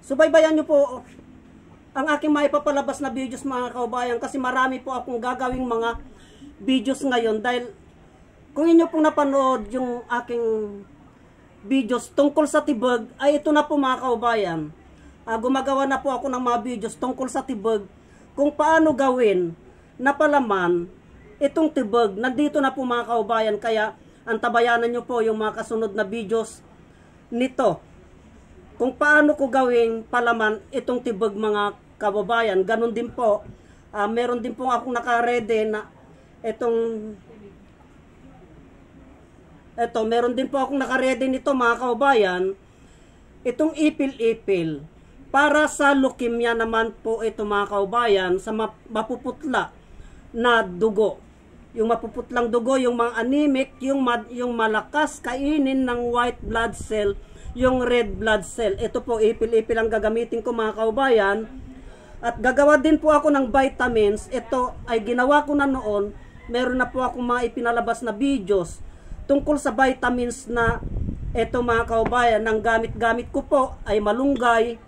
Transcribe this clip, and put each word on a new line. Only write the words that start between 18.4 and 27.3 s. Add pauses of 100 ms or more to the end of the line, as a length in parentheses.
paano
gawin (480)
na
palaman (540)
itong
tibag.
Nandito
na
po,
mga
kababayan,
kaya (260)
antabayanan
nyo
po
yung
mga
kasunod
na
videos (640)
nito. (960)